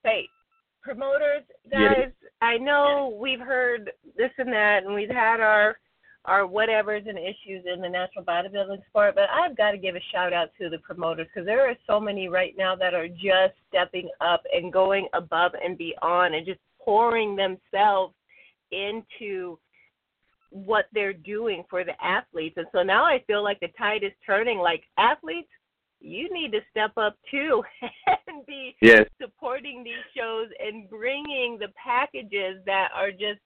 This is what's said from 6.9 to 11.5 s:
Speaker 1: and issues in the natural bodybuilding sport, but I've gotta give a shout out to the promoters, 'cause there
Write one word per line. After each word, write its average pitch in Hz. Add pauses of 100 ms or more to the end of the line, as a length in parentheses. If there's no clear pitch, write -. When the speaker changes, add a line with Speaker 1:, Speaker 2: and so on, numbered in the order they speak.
Speaker 1:
and 202
issues 185
in 180
the 180
natural 180
bodybuilding 196
sport, 208
but 196
I've 302
gotta 208
give 180
a 180 (100)
shout 180
out 170 (100)
to 175
the 160
promoters, 165
'cause 175
there 240